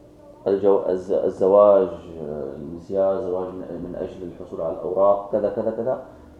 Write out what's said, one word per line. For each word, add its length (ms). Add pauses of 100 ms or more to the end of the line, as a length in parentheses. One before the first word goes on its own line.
(460)
الجو-، 420
الز-، 360
الزواج، 640 (340)
آه، 340
المسيار، 640
زواج 280
من، 100
من 420
أجل 220
الحصول 380
على 120
الأوراق، 600
كذا، 180
كذا، 200
كذا، 320 (380)